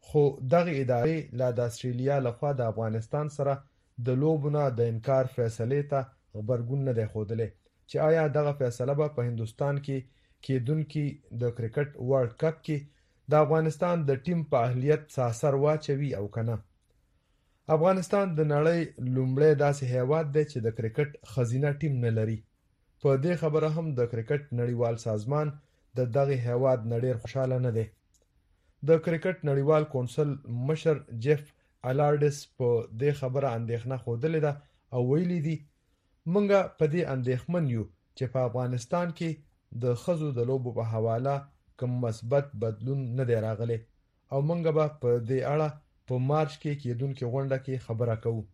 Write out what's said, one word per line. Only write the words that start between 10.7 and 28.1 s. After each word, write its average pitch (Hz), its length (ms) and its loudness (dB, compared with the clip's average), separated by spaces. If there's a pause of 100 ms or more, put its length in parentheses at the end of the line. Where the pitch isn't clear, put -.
د 123 40 0 (120)
کرکټ 131 320 -2 (220)
ورلډ 127 220 2 (100)
کپ 160 240 -2
کې 147 120 -2 (520)
د 143 40 4 (120)
افغانستان 160 640 0
د 131 180 0
ټیم 165 240 -2
په 139 40 2 (120)
اهلیت 139 340 2 (120)
څه 135 60 -2 (120)
اثر 139 320 0
واچوي 147 560 0
او 104 40 -4 (120)
که 113 140 -2
نه. 113 60 -2 (1200)
افغانستان 190 500 2 (120)
د - 20 2 (120)
نړۍ 160 280 4 (340)
لومړی 131 380 4 (120)
داسې 143 200 2 (100)
هیواد 143 400 2
دی 151 160 4
چې - 120 -6
د 113 60 0 (100)
کرکټ 120 320 -2 (220)
ښځینه 127 360 0 (120)
ټیم 147 140 0 (120)
نه 117 120 2
لري. 110 200 0 (640)
په 143 80 4 (140)
دې 175 180 2
خبره 156 340 2
هم 165 100 -4 (120)
د - 20 0 (100)
کرکټ 139 320 -2 (180)
نړیوال 120 360 0 (100)
سازمان 139 480 -2 (400)
د 127 60 -2 (160)
دغه 139 200 2 (120)
هیواد 127 320 2 (100)
نه 117 140 0
ډېر 127 180 0
خوشحاله 127 360 -2 (100)
نه 117 80 0
دی. 110 100 0 (1000)